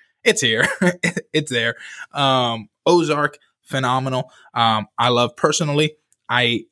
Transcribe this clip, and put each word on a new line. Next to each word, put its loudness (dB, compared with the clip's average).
It's 2
here. 2
<laughs> 0
It's -2
there. -2
Um, 0
Ozark, 2
phenomenal. -2
Um, 0
I 2
love, 0
personally, -2
I, 0